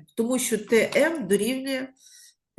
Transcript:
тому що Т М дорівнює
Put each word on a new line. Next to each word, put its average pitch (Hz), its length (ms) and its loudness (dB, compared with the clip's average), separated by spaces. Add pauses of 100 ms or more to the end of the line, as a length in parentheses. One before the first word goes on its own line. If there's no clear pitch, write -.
(160)
тому 240 220 0
що 226 200 -2
Т 220 380 2
М 302 320 2
дорівнює 262 600 -2 (720)